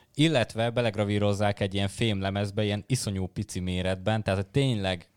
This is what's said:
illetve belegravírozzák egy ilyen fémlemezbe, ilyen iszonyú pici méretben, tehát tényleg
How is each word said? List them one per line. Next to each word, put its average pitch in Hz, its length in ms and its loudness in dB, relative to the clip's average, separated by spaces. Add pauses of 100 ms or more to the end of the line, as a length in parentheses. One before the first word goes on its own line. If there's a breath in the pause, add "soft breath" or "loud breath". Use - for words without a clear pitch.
(140 loud breath)
illetve 123 560 2
belegravírozzák 104 920 2
egy 98 140 -2
ilyen 98 140 0
fémlemezbe, 101 760 -2
ilyen 104 220 -2
iszonyú 98 400 -2
pici - 340 -6
méretben, 92 600 -2
tehát 98 240 0
tényleg 101 720 0